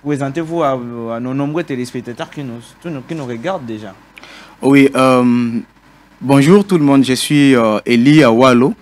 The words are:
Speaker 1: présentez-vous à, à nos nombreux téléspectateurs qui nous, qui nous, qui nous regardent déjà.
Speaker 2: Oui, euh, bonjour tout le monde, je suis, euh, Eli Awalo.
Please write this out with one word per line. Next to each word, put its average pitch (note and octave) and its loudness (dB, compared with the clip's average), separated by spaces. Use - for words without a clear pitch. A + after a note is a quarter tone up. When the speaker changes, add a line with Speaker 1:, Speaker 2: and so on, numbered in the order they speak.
Speaker 1:
présentez-vous D3 -6
à, C#3 0
à A#2 -8
nos B2+ -8
nombreux C#3+ -4
téléspectateurs B2 -10
qui D3+ -14
nous, A#2 -14
qui F3 -12
nous, C#3 -12
qui E3 -12
nous D3 -10
regardent B2+ -10
déjà. G#2+ -14
Speaker 2:
Oui, C3+ 4
euh, B2 2
bonjour C#3+ 4
tout F#3+ 0
le D3 0
monde, C#3 4
je B2+ -2
suis, C#3 2
euh, A2 2
Eli C3+ 4
Awalo. B2 4